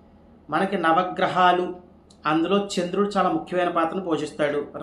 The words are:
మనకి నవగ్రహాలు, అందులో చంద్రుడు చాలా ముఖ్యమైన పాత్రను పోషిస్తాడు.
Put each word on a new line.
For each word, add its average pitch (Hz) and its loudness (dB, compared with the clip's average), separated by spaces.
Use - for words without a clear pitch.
మనకి 190 0
నవగ్రహాలు, 180 2
అందులో 165 2
చంద్రుడు 180 0
చాలా 185 2
ముఖ్యమైన 175 -2
పాత్రను 170 0
పోషిస్తాడు. 147 -2